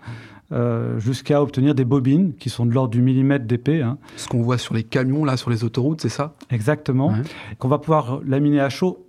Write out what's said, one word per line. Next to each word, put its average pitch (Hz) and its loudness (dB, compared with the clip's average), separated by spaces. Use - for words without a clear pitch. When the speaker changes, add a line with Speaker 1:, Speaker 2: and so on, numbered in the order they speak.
Speaker 1:
euh, 117 -2
jusqu'à 135 0
obtenir 143 2
des 131 2
bobines 139 2
qui - -10
sont 120 -2
de 117 2
l'ordre 131 2
du 120 2
millimètre 131 2
d'épais, 123 0
hein. 123 -2
Speaker 2:
Ce - -12
qu'on 120 0
voit 120 0
sur - -6
les 113 -2
camions, 131 0
là, 131 0
sur - -4
les 117 0
autoroutes, 131 -2
c'est 120 -2
ça ? 147 -6
Speaker 1:
Exactement. 135 0
Speaker 2:
Ouais. 110 0
Speaker 1:
Qu'on 131 -4
va 151 2
pouvoir 147 0
laminer 143 2
à 139 2
chaud 180 -4